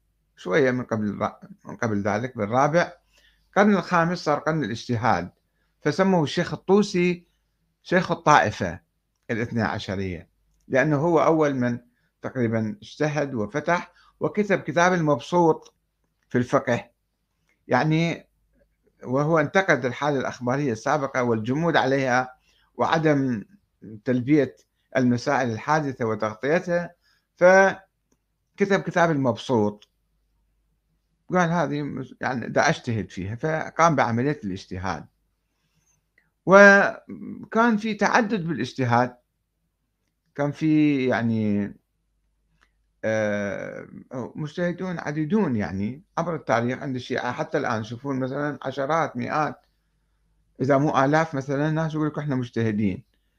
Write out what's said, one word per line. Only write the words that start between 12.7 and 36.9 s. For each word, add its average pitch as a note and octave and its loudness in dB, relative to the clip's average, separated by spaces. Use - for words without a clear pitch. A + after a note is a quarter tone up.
اجتهد C#3+ -4
وفتح C#3 -4
وكتب F#3+ -2
كتاب E3+ 2
المبسوط D#3 0
في - -2
الفقه، B2 0
يعني، D#3 0
وهو D3 0
انتقد D3 2
الحالة C3+ -2
الأخبارية B2 -2
السابقة C3+ -2
والجمود B2 0
عليها B2+ 0
وعدم C3+ 0
تلبية B2+ 2
المسائل B2 2
الحادثة C#3 -2
وتغطيتها، C#3+ -2
فكتب - 2
كتاب E3+ 2
المبسوط، A2+ 0
قال: F3+ 2
"هذه D3 -2
مس-، C#3 -8
يعني، A#2+ -4
دا - 2
أجتهد A2+ -4
فيها"، F#2+ -8
فقام D#3+ 0
بعملية B2+ 0
الاجتهاد. F#2 -8
وكان G3 4